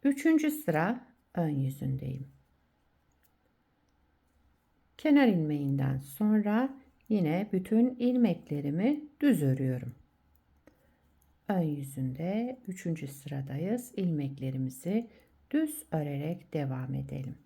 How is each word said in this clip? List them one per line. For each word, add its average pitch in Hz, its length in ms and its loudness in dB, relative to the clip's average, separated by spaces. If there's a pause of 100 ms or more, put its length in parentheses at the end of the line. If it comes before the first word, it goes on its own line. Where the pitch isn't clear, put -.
(120)
Üçüncü 311 400 2
sıra 175 560 -2 (280)
ön 165 140 0
yüzündeyim. 135 760 -4 (2750)
Kenar 285 300 6
ilmeğinden 143 720 2
sonra 214 800 0 (320)
yine 190 440 0
bütün 220 420 2
ilmeklerimi 233 1040 0 (200)
düz 220 220 4
örüyorum. 127 520 0 (1500)
Ön 190 140 2
yüzünde 151 1040 -4
üçüncü 170 400 -6
sıradayız. 143 920 -6
İlmeklerimizi 139 1120 -2 (420)
düz 302 400 -2
örerek 151 640 -4
devam 135 400 -4
edelim. 139 420 -8 (100)